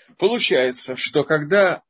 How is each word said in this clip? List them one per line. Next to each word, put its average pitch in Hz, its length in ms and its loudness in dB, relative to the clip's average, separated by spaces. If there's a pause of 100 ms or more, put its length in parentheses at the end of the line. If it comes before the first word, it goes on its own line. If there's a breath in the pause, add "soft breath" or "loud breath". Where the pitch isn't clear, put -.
(180 loud breath)
Получается, 131 800 0
что - 280 -2
когда 156 680 0